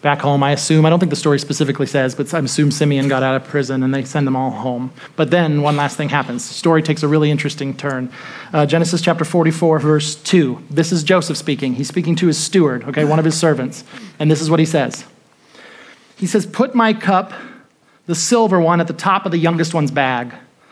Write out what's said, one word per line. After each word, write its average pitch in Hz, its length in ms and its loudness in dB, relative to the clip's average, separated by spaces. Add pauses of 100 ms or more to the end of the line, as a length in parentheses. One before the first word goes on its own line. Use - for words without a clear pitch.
back 143 180 0
home. 143 240 2
I 143 80 2
assume, 156 340 2
I 156 40 4
don't 175 100 4
think 175 100 2
the 139 60 -2
story 143 240 0
specifically 139 460 -2
says, 131 300 -2
but 139 180 -6
I 165 60 -2
assume 147 300 0
Simeon 143 380 0
got 131 160 0
out 131 140 0
of 131 100 -8
prison, 135 340 -2
and 131 120 0
they 135 100 -2
send 143 240 -2
them 131 80 0
all 131 160 -4
home. 123 400 -6 (240)
But 156 160 0
then 156 300 2
one 147 160 2
last 143 180 -2
thing 151 140 -4
happens. 127 400 -4
The - 40 -14
story 160 280 2
takes 156 200 -2
a 151 60 0
really 151 240 2
interesting 143 420 -4
turn. 131 360 -6 (420)
Uh, 147 140 4
Genesis 165 360 0
chapter 160 220 0
forty-four, 160 560 2
verse 151 360 0
two. 139 540 2
This 160 220 0
is 160 120 0
Joseph 170 340 2
speaking. 131 380 -4
He's 139 120 -4
speaking 165 300 -2
to 180 100 2
his 151 100 2
steward, 139 520 2
okay, 151 160 0
one 151 140 4
of 156 60 2
his 160 100 2
servants. 139 500 0 (340)
And 156 100 2
this 156 120 2
is 156 80 -4
what 170 100 2
he 165 60 4
says. 143 400 -2 (1120)
He 185 100 -4
says, 208 180 0
"Put - 300 -2
my 220 160 4
cup, 196 400 0 (720)
the 170 100 -2
silver 208 440 2
one, 170 220 4
at 165 60 -2
the 165 60 -8
top 196 320 -2
of 180 60 -2
the 175 60 0
youngest 165 360 0
one's 151 180 0
bag, 127 420 -2 (380)